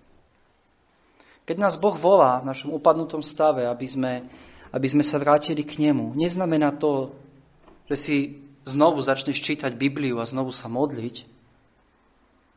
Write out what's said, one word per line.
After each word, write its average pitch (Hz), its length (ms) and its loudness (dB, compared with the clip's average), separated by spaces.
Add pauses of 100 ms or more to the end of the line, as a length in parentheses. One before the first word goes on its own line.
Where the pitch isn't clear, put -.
(1500)
Keď 165 160 -4
nás 175 160 0
Boh 190 160 2
volá 151 480 6
v 135 80 -6
našom 147 240 -8
upadnutom 160 480 2
stave, 135 480 0
aby 127 160 -6
sme, 127 400 -4 (480)
aby 135 160 0
sme 143 160 4
sa 143 160 0
vrátili 147 400 2
k - 160 -10
nemu, 135 400 0
neznamená 160 560 0
to, 139 400 -2 (720)
že 143 120 -4
si 147 200 -2 (480)
znovu 147 320 4
začneš 135 480 -2
čítať 135 320 -4
Bibliu 135 400 -2
a 117 80 -4
znovu 131 240 -4
sa - 160 -6
modliť. 123 560 -6 (1300)